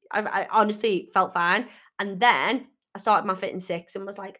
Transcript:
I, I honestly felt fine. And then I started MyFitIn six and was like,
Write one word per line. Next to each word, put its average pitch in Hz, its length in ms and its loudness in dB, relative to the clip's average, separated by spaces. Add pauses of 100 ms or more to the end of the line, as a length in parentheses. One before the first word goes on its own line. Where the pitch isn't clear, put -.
(120)
I, 214 100 0
I - 300 -2
honestly 208 640 2
felt 190 180 2
fine. 180 340 0 (300)
And 196 220 -6
then 220 480 2 (260)
I 196 60 -12
started 208 280 2
MyFitIn 190 320 -4
six 170 360 -8
and 196 100 -10
was 196 140 -12
like, 196 200 -16